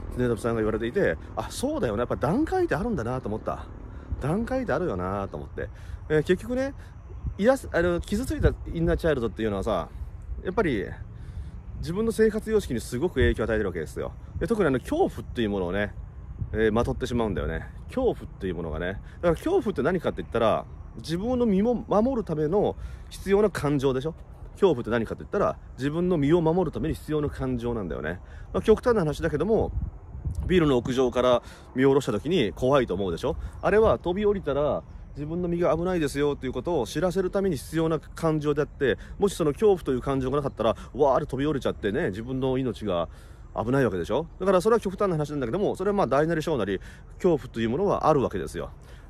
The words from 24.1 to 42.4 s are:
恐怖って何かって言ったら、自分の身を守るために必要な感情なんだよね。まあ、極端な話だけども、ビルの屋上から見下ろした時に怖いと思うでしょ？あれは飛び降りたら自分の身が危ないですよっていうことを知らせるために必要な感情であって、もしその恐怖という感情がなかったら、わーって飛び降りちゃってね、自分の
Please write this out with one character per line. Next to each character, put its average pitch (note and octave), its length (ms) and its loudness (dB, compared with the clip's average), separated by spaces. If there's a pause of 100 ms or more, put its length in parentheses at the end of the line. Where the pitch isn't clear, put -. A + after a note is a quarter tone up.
恐 G3 160 4
怖 B2 120 2
っ - 20 -6
て G#2+ 60 -6
何 A2+ 160 2
か F#2 100 -4
っ - 20 -6
て - 60 -12
言 C#2+ 40 -12
っ - 20 -20
た G3+ 100 -2
ら、 D3 180 2 (200)
自 C3 120 0
分 E3+ 180 0
の F3+ 100 2
身 C#3 160 4
を F3 80 6
守 E3 240 4
る - 60 -2
た - 80 -6
め D3 80 -2
に C#3+ 80 -2
必 - 160 -8
要 D3+ 100 2
な C#3+ 80 0
感 C3 280 -2
情 A#2+ 160 -2
な A2 100 -4
ん E2+ 60 -4
だ C#2 60 -6
よ B1+ 60 -6
ね。 E2 200 -6 (320)
ま F3+ 60 -2
あ、 - 20 0
極 G#3+ 200 6
端 B3 120 4
な G#3+ 80 2
話 D3+ 200 -2
だ E3 80 0
け D3+ 80 0
ど C#3+ 80 -2
も、 F#3 280 2 (720)
ビ F3+ 120 6
ル D#3 80 6
の C3+ 100 6
屋 B2 160 0
上 B2 180 4
か B2 100 2
ら B2 220 6 (320)
見 C3 80 4
下 C#3 100 8
ろ C#3 80 6
し - 40 -2
た C3 60 -2
時 A2+ 180 -2
に C3+ 240 2
怖 C3 280 4
い A2+ 60 0
と F2+ 60 -2
思 G2 140 -2
う F2+ 40 -2
で D#2+ 60 -2
し G2 80 -4
ょ？ D#3 100 -2 (260)
あ E3 100 0
れ G3+ 60 6
は G3+ 220 6
飛 F3 160 -2
び G#3 100 0
降 G3+ 80 4
り G3 80 -4
た D3 120 -2
ら C3 300 0 (320)
自 C#3+ 100 -8
分 E3 160 -4
の F3 60 -2
身 E3+ 120 -2
が D#3+ 160 4
危 E3 80 0
な F#3 120 0
い F3 40 0
で D3+ 80 2
す C#3 120 -4
よ D3 140 2
っ C3+ 40 -6
て C3+ 100 -6
い - 20 -2
う A#2+ 40 -2
こ B2+ 80 -4
と E3 200 0
を G#2+ 60 -2
知 D3+ 140 -4
ら F3+ 100 2
せ F#3 100 0
る F3+ 80 -2
た G3 120 -2
め G3 80 2
に D3+ 80 0
必 - 200 -8
要 D#3+ 120 4
な D#3+ 100 0
感 D#3 400 0
情 D3 140 2
で D3+ 80 2
あ C#3+ 40 0
っ - 20 -4
て、 B2+ 300 0 (200)
も G3+ 100 4
し G3 80 -4
そ - 80 0
の D3 80 4
恐 G#3 200 4
怖 F#3 100 4
と D3 100 -2
い C3 40 2
う A#2+ 60 0
感 C3+ 200 0
情 B2+ 100 -2
が C#3 60 0
な D3 60 0
か C3+ 60 -2
っ - 20 -6
た - 120 -2
ら、 A2 120 4 (180)
わ B2+ 220 6
ー - 20 6
っ - 40 2
て D3+ 60 -2
飛 B2+ 120 -4
び C#3 60 0
降 D3+ 80 2
り C3+ 60 -2
ち A2+ 80 -2
ゃ G2+ 40 2
っ - 20 0
て G2+ 180 -2
ね、 B2 180 0
自 G2+ 140 -6
分 C3 160 -4
の C3 180 0